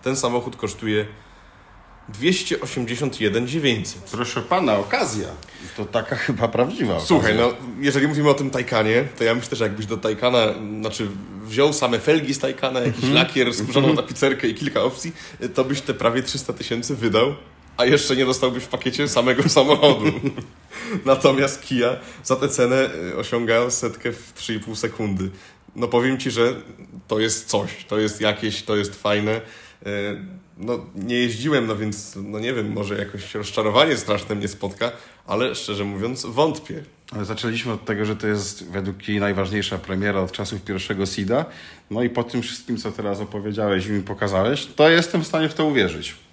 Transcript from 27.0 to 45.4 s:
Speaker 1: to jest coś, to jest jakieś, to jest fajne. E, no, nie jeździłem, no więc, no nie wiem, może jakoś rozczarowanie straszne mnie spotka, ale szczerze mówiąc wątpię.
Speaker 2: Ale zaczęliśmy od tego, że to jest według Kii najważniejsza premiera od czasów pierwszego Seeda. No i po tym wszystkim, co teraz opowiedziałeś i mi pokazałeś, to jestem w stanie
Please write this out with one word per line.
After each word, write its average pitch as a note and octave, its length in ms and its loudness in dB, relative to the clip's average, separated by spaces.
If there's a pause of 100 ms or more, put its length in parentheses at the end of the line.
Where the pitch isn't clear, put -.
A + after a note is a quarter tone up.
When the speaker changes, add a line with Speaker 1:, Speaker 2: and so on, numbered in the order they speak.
Speaker 1:
to G#2+ 120 -2
jest A2 300 0
coś, - 380 -2
to G#2 120 -2
jest G#2+ 220 -2
jakieś, G#2+ 420 -2
to G#2+ 120 -2
jest G2+ 260 -2
fajne. G#2 400 0 (440)
E, G2+ 40 -8 (680)
no, A#2 220 -4 (160)
nie G#2+ 200 -4
jeździłem, A#2+ 520 0
no A2 80 0
więc, G#2 480 -6
no G#2 160 -8
nie A#2+ 140 -4
wiem, G#2+ 200 -4
może G#2 260 -4
jakoś G2+ 360 -10
rozczarowanie A2 640 2
straszne G#2 380 -2
mnie G2+ 120 -4
spotka, G2+ 440 -4 (360)
ale A2+ 280 -2
szczerze G2+ 280 -6
mówiąc G2+ 420 -4
wątpię. C3 580 -2 (280)
Speaker 2:
Ale G#2 140 -6
zaczęliśmy A2+ 460 -4
od G#2+ 140 -6
tego, G#2+ 200 -2
że G#2+ 100 -2
to A2 120 -4
jest G2+ 440 -2
według F#2+ 260 -4
Kii G#2 220 -2
najważniejsza G2 580 0
premiera G2 440 -2
od F#2 100 -2
czasów G2+ 300 -6
pierwszego G2 440 -4
Seeda. G#2+ 400 0 (460)
No A2+ 120 -2
i A#2+ 60 2
po A#2+ 140 -2
tym A#2+ 180 -4
wszystkim, - 360 -6
co G#2+ 140 -6
teraz G2+ 280 -4
opowiedziałeś G2+ 680 -2
i G#2+ 40 -2
mi G2+ 120 0
pokazałeś, G2+ 640 0
to D3+ 240 6
jestem E3+ 340 4
w D#3 40 -6
stanie D#3+ 220 0